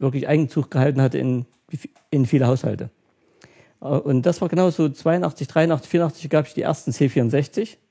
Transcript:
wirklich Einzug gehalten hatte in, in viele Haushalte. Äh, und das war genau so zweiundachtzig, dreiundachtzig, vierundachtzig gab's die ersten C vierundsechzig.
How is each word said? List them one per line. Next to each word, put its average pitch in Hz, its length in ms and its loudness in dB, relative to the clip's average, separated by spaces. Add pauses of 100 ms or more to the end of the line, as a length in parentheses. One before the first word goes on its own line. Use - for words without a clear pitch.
wirklich 135 260 -2
Einzug 151 460 0
gehalten 135 280 2
hatte 135 180 0
in, 127 280 -2 (640)
in 135 160 2
viele 127 220 2
Haushalte. 117 420 -2 (880)
Äh, - 60 -14
und 135 400 0
das 170 140 0
war 180 80 -2
genau 180 220 2
so 160 180 0
zweiundachtzig, 165 580 -2
dreiundachtzig, 160 440 0
vierundachtzig 165 380 -2
gab's 151 260 0
die - 80 -2
ersten - 300 -4
C 139 160 2
vierundsechzig. 139 720 -2 (120)